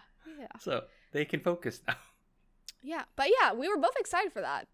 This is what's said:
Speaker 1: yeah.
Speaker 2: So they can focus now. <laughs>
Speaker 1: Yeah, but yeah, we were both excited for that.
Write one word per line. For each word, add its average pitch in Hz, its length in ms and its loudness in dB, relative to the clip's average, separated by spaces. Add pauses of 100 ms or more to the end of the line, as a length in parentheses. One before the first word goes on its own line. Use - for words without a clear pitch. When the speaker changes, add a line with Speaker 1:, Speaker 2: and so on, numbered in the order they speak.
(400)
Speaker 1:
yeah. 254 80 -14 (120)
Speaker 2:
So 131 260 -4 (260)
they 147 140 0
can 156 160 -2
focus - 460 -4
now. - 120 0
<laughs> - 40 -20 (800)
Speaker 1:
Yeah, 294 220 -8 (140)
but 269 100 4 (140)
yeah, 208 100 6
we 254 160 -2
were 403 80 0
both 339 240 4
excited 359 320 0
for - 100 -8
that. 139 320 -4